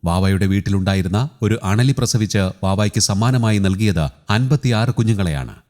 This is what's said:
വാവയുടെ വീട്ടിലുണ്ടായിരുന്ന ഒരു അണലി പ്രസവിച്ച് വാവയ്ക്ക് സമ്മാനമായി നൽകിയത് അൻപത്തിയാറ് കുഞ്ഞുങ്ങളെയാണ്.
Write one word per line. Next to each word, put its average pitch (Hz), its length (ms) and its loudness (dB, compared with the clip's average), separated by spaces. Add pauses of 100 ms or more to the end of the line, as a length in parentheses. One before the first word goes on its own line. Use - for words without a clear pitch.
വാവയുടെ 95 440 2
വീട്ടിലുണ്ടായിരുന്ന 98 680 0 (260)
ഒരു 107 100 2 (160)
അണലി 123 260 2
പ്രസവിച്ച് 107 460 0 (200)
വാവയ്ക്ക് 101 440 0
സമ്മാനമായി 113 580 0
നൽകിയത് 95 400 0 (300)
അൻപത്തിയാറ് 123 640 0
കുഞ്ഞുങ്ങളെയാണ്. 95 560 0 (160)